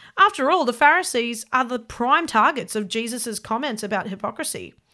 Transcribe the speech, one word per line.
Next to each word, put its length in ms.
After 320
all, 140
the 80
Pharisees 800
are 120
the 140
prime 480
targets 480
of 140
Jesus' 500
comments 460
about 240
hypocrisy. 640